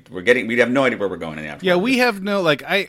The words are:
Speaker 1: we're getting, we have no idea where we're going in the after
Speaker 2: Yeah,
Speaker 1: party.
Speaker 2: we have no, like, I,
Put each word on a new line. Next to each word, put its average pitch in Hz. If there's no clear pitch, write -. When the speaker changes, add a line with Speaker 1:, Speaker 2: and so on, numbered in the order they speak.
Speaker 1:
we're 92
getting, 117
we 117
have 120
no 135
idea 117
where 101
we're 90
going 80
in 76
the 76
after 180
Speaker 2:
Yeah, 180
Speaker 1:
party. 180
Speaker 2:
we 254
have 233
no, 202
like, 147
I, 180